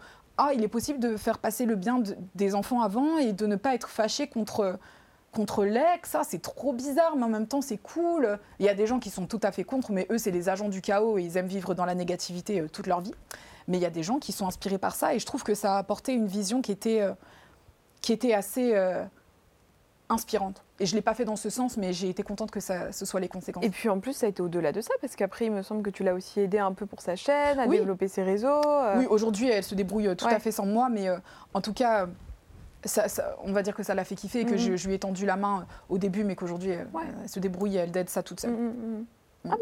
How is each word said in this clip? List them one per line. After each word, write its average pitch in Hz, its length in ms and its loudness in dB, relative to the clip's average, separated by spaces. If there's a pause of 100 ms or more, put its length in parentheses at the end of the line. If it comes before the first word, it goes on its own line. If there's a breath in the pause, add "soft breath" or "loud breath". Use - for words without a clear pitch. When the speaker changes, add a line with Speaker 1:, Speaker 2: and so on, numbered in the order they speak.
(400 loud breath)
Speaker 1:
ah, 185 140 4
il 226 80 2
est 214 60 2
possible 240 320 -2
de 226 160 2
faire 220 220 0
passer 233 260 -2
le 226 100 2
bien 214 240 0
de, 202 180 -2 (200)
des 196 180 2
enfants 220 260 0
avant 254 380 2
et 240 140 4
de 196 160 -2
ne 208 80 2
pas 262 180 2
être - 140 -4
fâché 226 400 -2
contre, 202 500 -2 (540 loud breath)
contre 208 320 0
l'ex, 311 460 2
ça 302 120 0
c'est 175 180 -4
trop - 320 -4
bizarre, 294 440 2
mais 247 80 2
en 226 40 0
même 214 200 0
temps 277 120 0
c'est 220 160 -4
cool. » 311 640 0 (220 loud breath)
Il 190 60 4
y - 20 8
a 202 60 4
des 208 120 2
gens 240 140 2
qui 202 100 -8
sont 185 160 -6
tout 214 160 -4
à 202 80 4
fait 185 140 -4
contre, 262 260 -2
mais 185 220 0
eux 226 60 2
c'est 220 120 -2
les 175 180 0
agents 196 200 0
du 190 120 -4
chaos 214 380 2
et 180 60 0
ils 170 140 -4
aiment 185 100 0
vivre 185 260 -2
dans 175 100 0
la 180 120 0
négativité, 180 640 -2
euh, 156 80 -2
toute 175 180 -10
leur 180 140 2
vie. 190 140 -8 (520 loud breath)
Mais 180 120 0
il - 40 2
y 175 40 2
a 170 40 0
des 165 140 -4
gens 240 160 0
qui - 100 -10
sont 190 160 -4
inspirés 190 320 -4
par 190 160 -2
ça - 180 2
et 247 60 2
je - 80 -4
trouve - 160 -6
que 208 120 0
ça 202 200 0
a 196 40 2
apporté 196 340 -2
une 220 160 2
vision 208 340 0
qui 226 80 -4
était, 220 300 2
euh, 196 140 2 (840 loud breath)
qui - 120 2
était 226 200 4
assez, 220 440 2
euh, 185 260 2 (1080)
inspirante. 202 540 -2 (160)
Et 202 60 2
je 170 80 0
l'ai 214 80 2
pas 226 100 2
fait 240 140 0
dans 214 100 -2
ce 208 140 -4
sens, 247 260 -2
mais 185 160 0
j'ai 185 160 -2
été 185 140 -4
contente 208 280 -6
que 208 100 -6
ça, 180 320 -4
ce - 120 -8
soit 185 160 -2
les 180 80 -2
conséquences. 180 360 -8
Speaker 2:
Et 233 40 4
puis 202 220 -2
en 190 100 2
plus, 269 140 -4
ça - 120 -2
a - 40 4
été 190 120 -6
au-delà 170 300 0
de 190 80 -2
ça, 480 220 -2
parce 262 140 -8
qu'après, 208 300 -2
il 220 60 0
me 196 100 -2
semble 214 200 -4
que 202 80 -2
tu 190 120 -6
l'as 190 120 4
aussi 190 260 -4
aidé 202 180 2
un 196 140 2
peu 196 140 -6
pour - 160 -14
sa 175 140 -2
chaîne, 285 420 2
à 247 80 2
Speaker 1:
Oui. - 120 6
Speaker 2:
développer 190 300 2
ses 190 140 -2
réseaux, 202 240 2 (180)
euh. 285 320 4
Speaker 1:
Oui, 254 140 4
aujourd'hui, 220 400 4
elle 196 140 4
se 202 100 -8
débrouille, 202 340 0
euh, 180 60 2
tout 180 120 -2
à 233 40 4
Speaker 2:
Ouais. 220 100 6
Speaker 1:
fait 220 120 -2
sans 214 140 -2
moi, 226 220 4
mais, 208 200 0
euh, 180 100 0 (340 loud breath)
en 196 80 0
tout 202 140 -4
cas, 226 300 4
euh, - 20 -2 (800)
ça, 208 240 2
ça, - 360 -4
on 196 80 -2
va 196 100 4
dire 196 120 0
que 214 80 -6
ça 190 120 -2
l'a 185 100 0
fait 196 100 -6
kiffer 202 260 -4
et 233 60 2
que 233 60 2
Speaker 2:
Mhm. 196 60 4
Speaker 1:
je, 185 180 4
je 180 120 -2
lui 196 60 2
ai 190 40 -2
tendu 196 280 -2
la 185 100 2
main, 202 240 0
euh, - 340 -8
au 196 40 2
début, 196 260 0
mais 190 120 0
qu'aujourd'hui, 175 360 -4
euh, 170 120 -4 (100)
Speaker 2:
Ouais. 330 80 -4 (200)
Speaker 1:
elle - 60 -10
se - 120 -8
débrouille, 190 360 0
elle 175 180 0
aide 180 140 0
ça 185 140 -4
toute - 180 -10
seule. 240 120 -2
Speaker 2:
Mhm, 233 140 -2
mhm. 226 400 -6 (380)
Speaker 1:
Mm. 277 80 -6
Speaker 2:
Ah 440 100 0